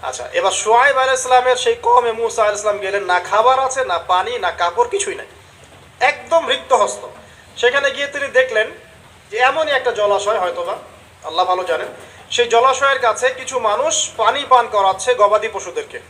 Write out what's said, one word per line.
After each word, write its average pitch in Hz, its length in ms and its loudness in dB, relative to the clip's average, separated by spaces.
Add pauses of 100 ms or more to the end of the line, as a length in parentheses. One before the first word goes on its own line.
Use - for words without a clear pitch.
আচ্ছা, 127 300 -10
এবার 180 200 0
শুআইব 247 460 2
আলাইহিস 262 220 0
সালামের 254 360 4
সেই 233 180 0
কওমে 233 380 2
মূসা 226 300 -2
আলাইহিস 208 200 0
সালাম 208 160 0
গেলেন, 196 260 -4
না 180 160 2
খাবার 226 380 2
আছে, 262 260 -2
না 175 140 -2
পানি, 240 400 -2
না 180 120 -2
কাপড়, 175 380 -2
কিছুই 202 260 -4
নাই, - 120 -14 (760)
একদম 285 460 0
রিক্ত 262 260 -2
হস্ত। - 340 0 (500)
সেখানে 269 340 2
গিয়ে 285 160 -6
তিনি 277 200 -6
দেখলেন 226 440 0 (600)
যে 208 80 -8
এমনই 285 340 2
একটা 254 180 0
জলাশয়, 208 480 0
হয়তোবা 175 380 -4 (480)
আল্লাহ 160 200 -2
ভালো 180 200 -2
জানেন, - 240 -4 (420)
সেই 240 180 0
জলাশয়ের 262 500 4
কাছে 247 320 0
কিছু 262 280 -6
মানুষ 240 580 -2
পানি 247 320 -2
পান 240 200 4
করাচ্ছে 196 460 0
গবাদি 208 380 2
পশুদেরকে। 151 580 -10